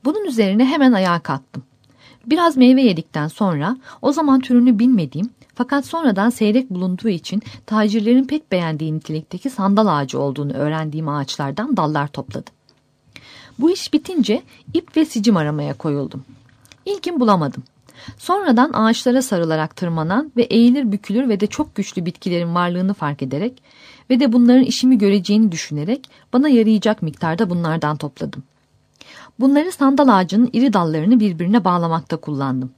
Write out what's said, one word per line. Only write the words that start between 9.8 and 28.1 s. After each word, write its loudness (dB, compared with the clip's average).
ağacı -2
olduğunu -4
öğrendiğim -4
ağaçlardan -6
dallar -2
topladım. -12
Bu 2
iş -6
bitince -2
ip -4
ve 2
sicim 0
aramaya -2
koyuldum. -6
İlkin -6
bulamadım. 0
Sonradan 0
ağaçlara 0
sarılarak -2
tırmanan -4
ve 0
eğilir 2
bükülür -4
ve -2
de 0
çok -8
güçlü -6
bitkilerin -4
varlığını -2
fark -6
ederek -6
ve 2
de 2
bunların 6
işimi 2
göreceğini 2
düşünerek -6
bana 2
yarayacak 2
miktarda -4
bunlardan -2
topladım. -10